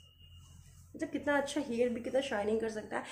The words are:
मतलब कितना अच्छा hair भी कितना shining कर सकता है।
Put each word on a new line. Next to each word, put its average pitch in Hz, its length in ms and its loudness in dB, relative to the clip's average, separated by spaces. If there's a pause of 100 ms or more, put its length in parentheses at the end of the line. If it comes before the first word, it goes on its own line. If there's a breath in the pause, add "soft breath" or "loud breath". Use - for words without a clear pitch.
(960)
मतलब 311 160 -4
कितना 285 260 2
अच्छा 277 240 2
hair 240 280 2
भी 233 120 -2
कितना 254 220 2
shining 220 380 2
कर 226 100 0
सकता 214 260 -4
है। 262 160 -2